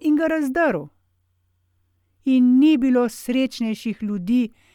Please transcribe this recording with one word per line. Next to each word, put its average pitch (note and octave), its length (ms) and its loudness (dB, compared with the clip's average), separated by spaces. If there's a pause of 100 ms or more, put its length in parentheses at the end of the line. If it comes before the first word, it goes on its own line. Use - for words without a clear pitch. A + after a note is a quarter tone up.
in D4+ 160 0
ga D#4+ 100 0
razdrl." D4 580 -2 (1400)
In B3+ 340 4
ni D4+ 200 4
bilo B3 300 0
srečnejših A#3+ 920 -6
ljudi, G#3 520 -2 (200)